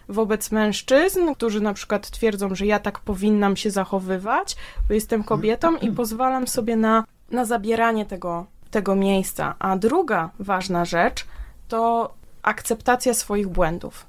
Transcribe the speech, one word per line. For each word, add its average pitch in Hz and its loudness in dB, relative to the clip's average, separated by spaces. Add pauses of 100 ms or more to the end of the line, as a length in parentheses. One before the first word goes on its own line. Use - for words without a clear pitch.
wobec 214 -2
mężczyzn, 269 2
którzy 214 -2
na 208 -2
przykład - -4
twierdzą, 202 -2
że 190 -2
ja 208 4
tak 208 -6
powinnam 202 2
się 208 -2
zachowywać, 190 -2 (320)
bo 208 2
jestem 214 0
kobietą 226 2
i 233 -2
pozwalam 247 -2
sobie 226 0
na, 220 4 (260)
na 240 0
zabieranie 226 0
tego, 180 -6 (240)
tego 196 2
miejsca. 190 0
A 190 0
druga 220 0
ważna 185 -2
rzecz 175 0 (420)
to 233 0 (320)
akceptacja 233 0
swoich 208 -2
błędów. 170 0